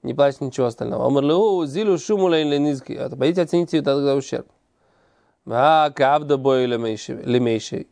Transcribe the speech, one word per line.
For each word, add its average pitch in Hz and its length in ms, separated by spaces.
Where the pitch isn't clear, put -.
Не 127 120
платит 139 260
ничего 131 260
остального. 120 400
Омар 139 180
ле 147 100
у, 190 300
зилу 180 340
шуму 190 300
ле, 160 160
ле 147 140
низки. 143 340
А, 135 180
пойдите 143 320
оцените 165 400
тогда 139 320
ущерб. 131 320
Ва 147 500
кавда 143 420
бой 131 300
ле 120 120
мейши, 113 360
ле 123 260
мейши. 113 500